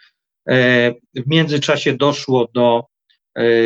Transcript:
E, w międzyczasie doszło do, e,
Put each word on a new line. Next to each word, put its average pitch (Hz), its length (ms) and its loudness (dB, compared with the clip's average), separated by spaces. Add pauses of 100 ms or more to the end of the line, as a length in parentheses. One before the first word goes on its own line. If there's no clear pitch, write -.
(480)
E, 123 440 2 (220)
w 123 120 -10
międzyczasie 147 680 -2
doszło 135 580 -2
do, 120 300 2 (500)
e, 117 100 -4 (220)